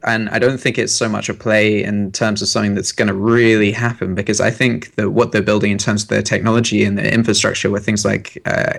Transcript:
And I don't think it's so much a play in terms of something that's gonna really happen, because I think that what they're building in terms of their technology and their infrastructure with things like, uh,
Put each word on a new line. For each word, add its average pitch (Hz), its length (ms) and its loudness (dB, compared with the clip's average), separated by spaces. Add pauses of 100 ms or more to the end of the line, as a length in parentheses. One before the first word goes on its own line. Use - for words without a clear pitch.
And 113 240 -2
I 113 100 -4
don't 131 200 2
think 127 180 -4
it's 107 160 -2
so 117 160 -2
much 104 220 -4
a 95 40 -6
play 107 480 2
in 101 300 -2
terms 107 300 -2
of 101 60 -2
something 104 260 0
that's 95 180 -4
gonna 104 220 0
really 110 580 4
happen, 117 420 -4
because 101 260 -2
I 110 100 2
think 117 460 -2
that 104 140 -2
what 110 220 2
they're 107 80 2
building 104 320 2
in 101 60 -2
terms 107 240 -2
of - 80 -10
their 104 100 0
technology 110 640 0
and 101 140 0
their 104 120 0
infrastructure 110 600 0
with 101 140 -2
things 107 200 0
like, 101 400 -4
uh, 98 340 -2